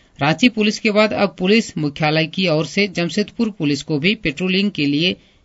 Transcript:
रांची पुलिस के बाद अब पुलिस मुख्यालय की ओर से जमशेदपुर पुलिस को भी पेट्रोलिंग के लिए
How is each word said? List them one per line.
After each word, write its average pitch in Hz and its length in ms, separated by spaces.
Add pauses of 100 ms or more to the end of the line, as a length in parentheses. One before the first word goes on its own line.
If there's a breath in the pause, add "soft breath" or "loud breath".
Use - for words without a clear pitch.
(200 soft breath)
रांची 160 300
पुलिस 208 300
के 214 120
बाद 208 220
अब 202 260
पुलिस 214 380
मुख्यालय 151 500
की 185 200
ओर 160 180
से 202 220
जमशेदपुर 196 640
पुलिस 143 340
को 151 160
भी 190 160
पेट्रोलिंग 185 560
के 147 140
लिए 160 300 (300 soft breath)